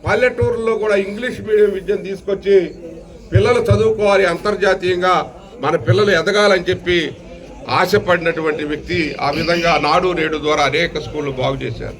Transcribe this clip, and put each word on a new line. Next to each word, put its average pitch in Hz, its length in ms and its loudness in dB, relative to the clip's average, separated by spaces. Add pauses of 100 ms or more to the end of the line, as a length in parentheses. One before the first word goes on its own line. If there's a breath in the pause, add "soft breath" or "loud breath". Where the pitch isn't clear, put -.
పల్లెటూరుల్లో 233 760 0
కూడా 214 240 2
ఇంగ్లీష్ 214 340 -6 (100)
మీడియం 208 260 4
విద్యను 190 340 -4
తీసుకొచ్చి 196 480 0 (760)
పిల్లలు 240 360 4
చదువుకోవాలి, 202 640 4
అంతర్జాతీయంగా 185 840 0 (500)
మన 160 100 0 (120)
పిల్లలు 196 340 4
ఎదగాలని 190 500 2
చెప్పి 175 280 0 (800)
ఆశపడినటువంటి 165 920 0
వ్యక్తి. 165 280 -4 (280)
ఆ - 20 0 (100)
విధంగా 170 360 0 (120)
నాడు 180 320 2
నేడు 156 280 -2
ద్వారా 151 240 2
అనేక 165 340 -2
స్కూళ్ళు 143 380 -6
బాగు 135 220 -2
చేశారు. 110 360 -10